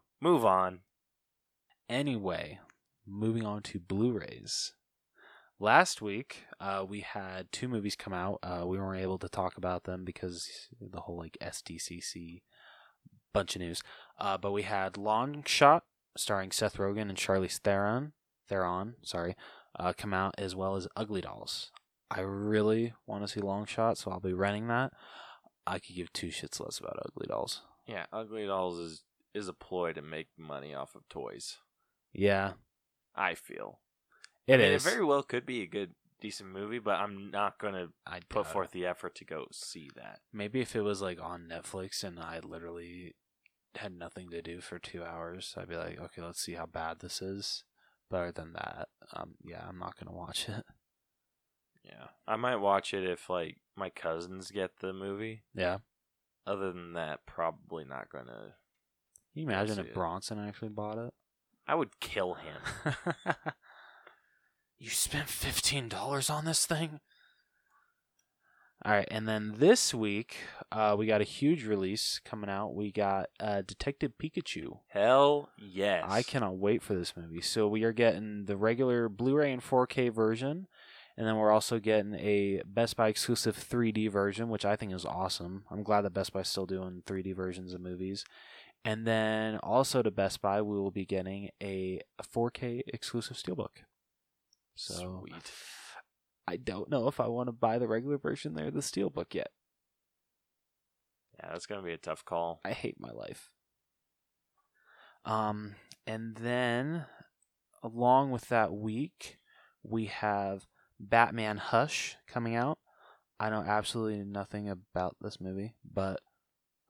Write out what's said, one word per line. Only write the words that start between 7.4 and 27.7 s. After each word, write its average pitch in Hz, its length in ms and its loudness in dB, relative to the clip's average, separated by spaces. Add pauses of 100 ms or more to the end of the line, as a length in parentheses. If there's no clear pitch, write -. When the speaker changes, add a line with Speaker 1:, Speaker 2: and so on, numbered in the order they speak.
Speaker 2:
two - 160 -4
movies 104 280 -2
come - 180 -8
out. 92 300 -2
Uh, 87 220 -4
we 92 120 0
weren't 95 240 -4
able 92 180 0
to 92 100 -6
talk 92 280 -2
about 90 280 -2
them 92 180 -6
because 90 640 -8 (140)
the 95 200 -10
whole, 85 160 -8
like, 82 220 -12
S - 220 -10
D 82 160 -12
C 85 240 -10
C 85 420 -12 (880)
bunch 92 220 0
of 95 60 -6
news. 85 200 -4 (380)
Uh, 98 180 0
but 98 140 -2
we 101 120 2
had 95 340 -2
Long 123 480 0
Shot, 151 380 10 (340)
starring 95 340 0
Seth - 260 0
Rogen 101 320 0
and 95 80 -6
Charlize 95 420 2
Theron. 107 540 2 (340)
Theron, 95 540 0
sorry, 90 340 -2 (420)
uh, 90 200 2
come 101 160 -2
out, 95 240 2
as 95 180 -4
well 95 200 0
as 90 200 -4
Ugly 107 260 -2
Dolls. - 500 -8 (380)
I 95 120 -4
really 107 720 4 (140)
wanna 101 200 -4
see 104 140 -4
Long 101 240 -2
Shot, 113 320 2
so - 140 -6
I'll 90 100 -4
be 95 120 0
renting 101 340 0
that. 123 260 2 (720)
I 95 120 -2
could - 160 -14
give 90 180 -8
two - 140 -6
shits - 340 -8
less - 180 -8
about - 260 -8
Ugly - 220 -8
Dolls. - 360 -4 (240)